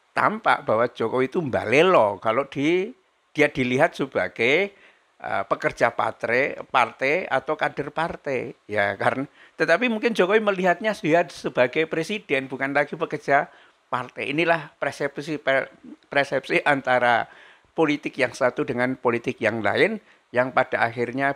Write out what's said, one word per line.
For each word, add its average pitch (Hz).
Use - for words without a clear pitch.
tampak 143
bahwa 120
Jokowi 127
itu 170
mbalelo 113
kalau 113
di, 180
dia 147
dilihat 131
sebagai, 131
eh, 113
pekerja 139
patre-, 117
partai 131
atau 139
kader 143
partai, 139
ya 101
kan. 120
Tetapi 170
mungkin 220
Jokowi 190
melihatnya 196
dia 165
sebagai 147
presiden, 156
bukan 135
lagi 143
pekerja 151
partai. 123
Inilah 165
persepsi, 143
per-, 135
persepsi 143
antara 123
politik 151
yang 123
satu 135
dengan 127
politik 117
yang 110
lain, 139
yang 123
pada 123
akhirnya 120